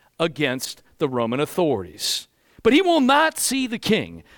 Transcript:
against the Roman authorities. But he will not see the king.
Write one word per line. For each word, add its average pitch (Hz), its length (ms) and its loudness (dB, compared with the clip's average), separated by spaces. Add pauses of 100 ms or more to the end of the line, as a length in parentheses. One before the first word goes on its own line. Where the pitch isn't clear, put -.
(180)
against 143 640 -4 (140)
the 147 140 -2
Roman 123 300 -2
authorities. 143 840 -2 (360)
But 233 120 4
he 339 80 6
will 339 180 2
not 294 380 2
see 262 280 -2
the 220 120 -6
king. 87 440 -2 (160)